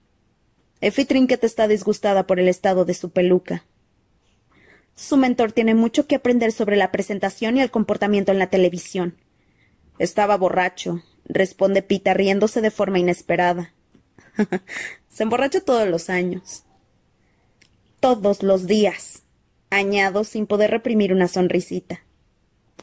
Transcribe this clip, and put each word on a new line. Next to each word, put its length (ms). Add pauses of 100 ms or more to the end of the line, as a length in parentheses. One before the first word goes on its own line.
(800)
Effie 240
Trinket 400
está 240
disgustada 580
por 140
el 80
estado 360
de 100
su 160
peluca. 540 (1300)
Su 200
mentor 360
tiene 240
mucho 320
que 80
aprender 340
sobre 260
la 140
presentación 680
y 40
el 100
comportamiento 640
en 80
la 100
televisión. 680 (840)
Estaba 380
borracho, 680 (220)
responde 580
Pita 320
riéndose 460
de 120
forma 260
inesperada. 720 (640)
<laughs> 720
Se 140
emborracha 380
todos 260
los 240
años. 540 (1400)
Todos 420
los 240
días, 560 (480)
añado 540
sin 240
poder 240
reprimir 400
una 160
sonrisita. 760 (800)